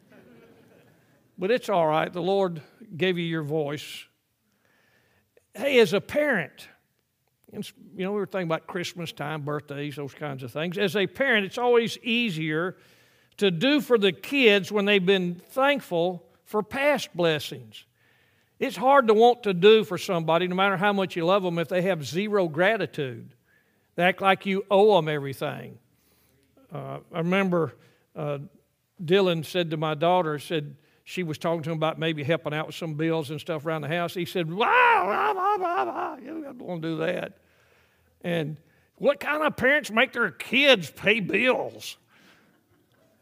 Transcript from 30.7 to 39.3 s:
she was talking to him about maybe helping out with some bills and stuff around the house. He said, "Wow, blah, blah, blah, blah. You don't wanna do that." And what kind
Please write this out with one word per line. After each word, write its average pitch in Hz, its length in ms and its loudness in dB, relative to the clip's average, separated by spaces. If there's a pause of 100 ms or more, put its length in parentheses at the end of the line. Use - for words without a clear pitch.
she - 220 -8
was 156 140 -6
talking 165 240 -2
to 160 100 -6
him 160 60 -4
about 156 200 -2
maybe 156 240 -4
helping 151 320 -2
out 151 140 -6
with 156 80 -14
some 160 180 -8
bills 160 360 -2
and 151 100 -10
stuff 156 260 -8
around 160 160 -4
the 139 60 -8
house. 170 260 -4
He 175 100 -6
said, 165 280 -4
"Wow, 453 520 4
blah, 415 280 0
blah, 392 260 0
blah, 349 260 -2
blah. 339 400 -8
You 311 200 -12
don't 269 140 -16
wanna 175 220 -8
do 160 180 -6
that." 170 400 -4 (840)
And 156 360 -4 (380)
what 277 220 0
kind 302 240 -4